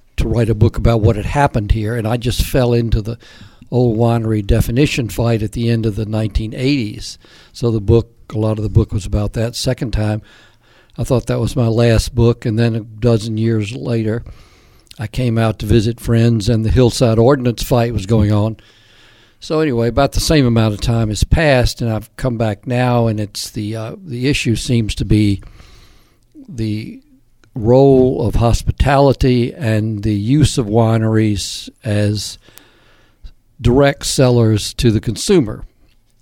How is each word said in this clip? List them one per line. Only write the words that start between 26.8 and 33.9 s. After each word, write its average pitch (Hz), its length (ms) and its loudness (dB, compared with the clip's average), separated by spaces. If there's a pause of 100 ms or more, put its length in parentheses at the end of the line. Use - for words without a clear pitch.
role 131 720 4
of 98 80 0
hospitality 127 1200 2
and 110 480 -2
the 107 140 0
use 127 420 2
of 123 80 -2
wineries 110 1040 0 (140)
as 104 520 -2 (1200)
direct 139 440 2